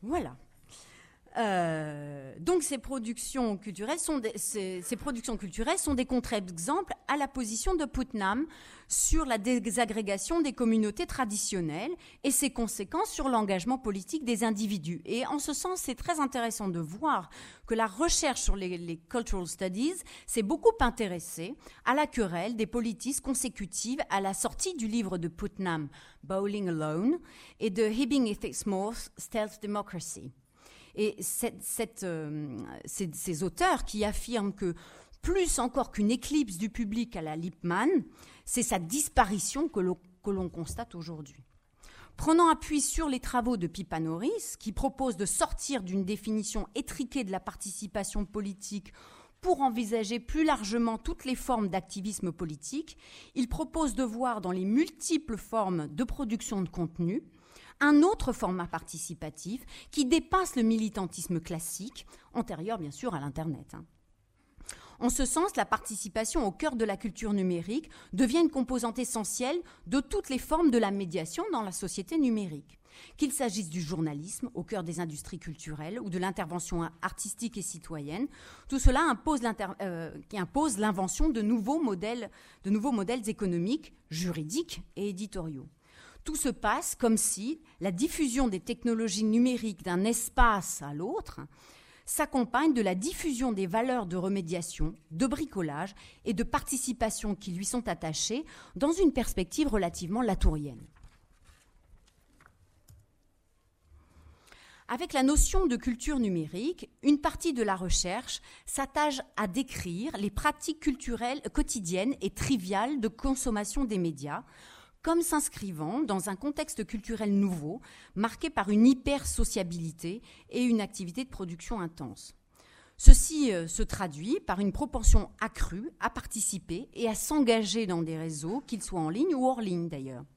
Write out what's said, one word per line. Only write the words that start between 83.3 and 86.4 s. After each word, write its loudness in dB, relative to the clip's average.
juridiques -4
et -4
éditoriaux. -8
Tout -6
se 2